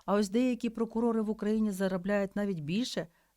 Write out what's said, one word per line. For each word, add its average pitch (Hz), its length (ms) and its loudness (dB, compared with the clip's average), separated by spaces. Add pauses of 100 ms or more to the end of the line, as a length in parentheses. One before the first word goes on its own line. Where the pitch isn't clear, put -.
А 190 80 2
ось 208 140 2
деякі 233 420 2
прокурори 226 520 0
в 214 80 -2
Україні 214 420 0
заробляють 190 640 0
навіть 202 240 -2
більше 170 460 -2 (300)